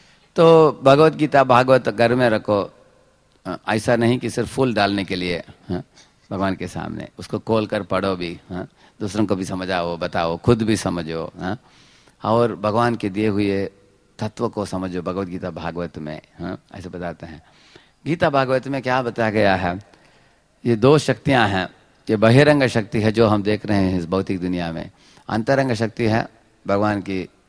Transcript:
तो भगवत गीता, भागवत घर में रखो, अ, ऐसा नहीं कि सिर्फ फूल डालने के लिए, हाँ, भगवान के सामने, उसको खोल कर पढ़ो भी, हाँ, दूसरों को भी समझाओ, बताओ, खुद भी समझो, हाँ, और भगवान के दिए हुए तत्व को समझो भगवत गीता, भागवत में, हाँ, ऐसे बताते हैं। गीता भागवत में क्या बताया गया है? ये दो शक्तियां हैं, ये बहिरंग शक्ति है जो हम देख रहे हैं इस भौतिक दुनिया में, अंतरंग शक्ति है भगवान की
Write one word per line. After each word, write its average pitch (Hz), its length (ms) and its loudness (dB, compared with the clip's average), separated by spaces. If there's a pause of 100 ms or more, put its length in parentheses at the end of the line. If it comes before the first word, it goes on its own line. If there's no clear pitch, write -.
(360)
तो 160 480 6
भगवत 147 280 8
गीता, 147 320 2
भागवत 127 440 4
घर 117 260 2
में 127 160 2
रखो, 104 440 -2 (720)
अ, 90 100 -10 (120)
ऐसा 110 280 0
नहीं 117 220 2
कि 117 120 -6
सिर्फ 113 180 -4
फूल 131 260 -2
डालने 101 300 0
के 92 120 -6
लिए, 90 260 -4 (260)
हाँ, 90 140 -6 (480)
भगवान 95 240 -2
के 87 140 -10
सामने, 80 400 -10 (100)
उसको - 200 -8
खोल 110 280 -2
कर 104 160 -4
पढ़ो 95 340 -2
भी, 87 240 -8 (100)
हाँ, 90 180 -8 (320)
दूसरों 104 260 -2
को 101 100 0
भी 95 80 -4
समझाओ, 90 520 -4
बताओ, 85 400 -4
खुद 117 260 2
भी 107 140 0
समझो, 82 640 -6
हाँ, 92 180 -6 (680)
और 110 320 2
भगवान 113 380 0
के 107 140 -6
दिए 104 200 -2
हुए 98 420 -2 (480)
तत्व 110 300 -4
को 98 180 -6
समझो 92 360 -6
भगवत 90 260 -6
गीता, 90 220 -10
भागवत 85 480 -8
में, 78 220 -12 (200)
हाँ, 87 220 -10 (120)
ऐसे 92 140 -14
बताते 85 380 -12
हैं। 78 160 -18 (640)
गीता 139 240 -2
भागवत 131 380 0
में 135 140 -6
क्या 127 200 0
बताया 113 280 -2
गया 101 260 2
है? 90 240 -4 (840)
ये 120 100 2
दो 135 220 6
शक्तियां 127 500 0
हैं, 95 200 -2 (420)
ये 110 60 2
बहिरंग 139 500 6
शक्ति 110 340 -2
है 107 120 2
जो 113 140 4
हम 104 160 2
देख 104 240 -2
रहे 104 120 0
हैं 92 200 0
इस 85 80 -4
भौतिक 92 340 -2
दुनिया 87 320 -4
में, 82 180 -10 (380)
अंतरंग 131 440 0
शक्ति 113 320 -2
है 110 240 0 (380)
भगवान 101 340 0
की 92 280 -6 (200)